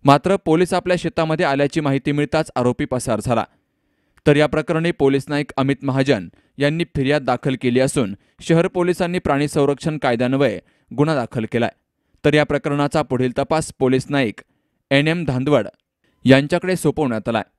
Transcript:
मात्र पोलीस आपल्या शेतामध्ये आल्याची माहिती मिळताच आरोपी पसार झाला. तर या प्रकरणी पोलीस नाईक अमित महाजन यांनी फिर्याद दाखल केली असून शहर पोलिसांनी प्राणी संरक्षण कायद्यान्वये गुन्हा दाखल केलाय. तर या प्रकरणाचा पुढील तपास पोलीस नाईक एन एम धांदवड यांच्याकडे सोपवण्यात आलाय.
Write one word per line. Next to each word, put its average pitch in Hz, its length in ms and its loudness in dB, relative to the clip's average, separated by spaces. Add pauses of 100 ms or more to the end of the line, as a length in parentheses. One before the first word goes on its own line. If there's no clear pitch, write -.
मात्र 147 320 4
पोलीस 170 380 0
आपल्या 180 260 0
शेतामध्ये 160 460 -2
आल्याची 143 340 0
माहिती 139 320 -2
मिळताच 147 440 -2
आरोपी 123 300 0
पसार 123 340 -4
झाला. 113 260 -2 (800)
तर 147 80 4
या 147 120 2
प्रकरणी 160 440 -2
पोलीस 139 360 0
नाईक 147 300 -6
अमित 135 260 0
महाजन 131 460 0 (280)
यांनी 151 260 -2
फिर्याद 143 400 -2
दाखल 127 380 -2
केली 123 180 2
असून 127 360 0 (260)
शहर 165 260 2
पोलिसांनी 180 520 -2
प्राणी 147 280 0
संरक्षण 143 500 -2
कायद्यान्वये 123 600 0 (340)
गुन्हा 147 220 0
दाखल 117 360 -4
केलाय. 117 200 -2 (540)
तर 147 80 4
या 151 100 4
प्रकरणाचा 143 580 -2
पुढील 127 360 -2
तपास 156 420 -4
पोलीस 131 300 0
नाईक 135 300 -2 (520)
एन 143 160 2
एम 170 180 -2
धांदवड 131 420 0 (580)
यांच्याकडे 147 500 4
सोपवण्यात 131 540 -2
आलाय. 113 140 -2 (160)